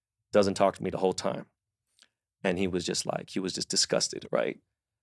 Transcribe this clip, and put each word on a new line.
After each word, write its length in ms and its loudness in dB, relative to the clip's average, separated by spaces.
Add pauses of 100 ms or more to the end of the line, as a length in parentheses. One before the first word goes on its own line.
(340)
Doesn't 220 6
talk 200 4
to 80 -10
me 60 -2
the 80 -6
whole 160 2
time. 320 -4 (960)
And 140 2
he 80 2
was 180 -2
just 220 -2
like, 240 -6
he 100 -4
was 140 -4
just 160 -6
disgusted, 600 0
right? 260 0 (460)